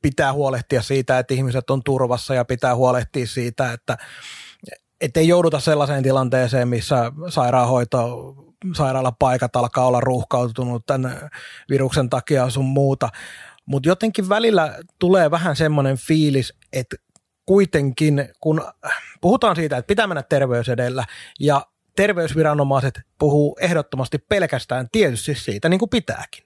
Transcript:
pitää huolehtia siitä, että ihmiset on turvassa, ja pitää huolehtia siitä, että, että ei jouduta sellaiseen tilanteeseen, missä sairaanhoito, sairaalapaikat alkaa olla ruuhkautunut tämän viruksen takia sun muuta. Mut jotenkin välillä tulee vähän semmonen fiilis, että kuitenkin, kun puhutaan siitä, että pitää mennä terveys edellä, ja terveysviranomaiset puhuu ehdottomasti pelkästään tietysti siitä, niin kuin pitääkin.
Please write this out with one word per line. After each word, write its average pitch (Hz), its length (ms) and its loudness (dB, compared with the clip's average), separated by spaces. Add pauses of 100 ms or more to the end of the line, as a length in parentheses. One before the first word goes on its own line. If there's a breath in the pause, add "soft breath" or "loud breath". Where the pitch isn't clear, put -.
pitää 135 320 0
huolehtia 135 480 -2
siitä, 131 380 0
että 127 140 -2
ihmiset 131 360 -2
on 135 140 0
turvassa, 131 500 -2
ja 123 120 0
pitää 123 300 0
huolehtia 123 520 0
siitä, 123 460 -4
että, 120 240 -8 (1040 loud breath)
että 160 180 -2
ei 160 80 6
jouduta 165 320 4
sellaiseen 143 440 0
tilanteeseen, 127 640 2
missä 120 440 0 (180)
sairaanhoito, 123 1040 0 (380)
sairaalapaikat 131 800 0
alkaa 127 320 0
olla 123 120 2
ruuhkautunut 123 840 -2
tämän 131 440 -4 (400 loud breath)
viruksen 135 400 0
takia 127 400 0
sun 135 160 -2
muuta. 135 440 0 (560 loud breath)
Mut 139 200 -2
jotenkin 185 440 0
välillä 202 460 2 (240)
tulee 180 320 4
vähän 165 240 0
semmonen 143 420 2
fiilis, 147 560 0 (200)
että - 220 -6 (500)
kuitenkin, 151 840 2 (100)
kun 156 220 0 (600 loud breath)
puhutaan 208 340 2
siitä, 147 220 -2
että 123 100 -6
pitää 208 200 2
mennä 160 160 -4
terveys 127 460 0
edellä, 123 360 -2 (340 loud breath)
ja 143 260 2 (300)
terveysviranomaiset 147 1040 0 (200)
puhuu 147 420 2
ehdottomasti 151 560 -2
pelkästään 131 760 -2
tietysti 147 440 0
siitä, 107 340 -4
niin 185 100 2
kuin 220 100 -2
pitääkin. - 560 -6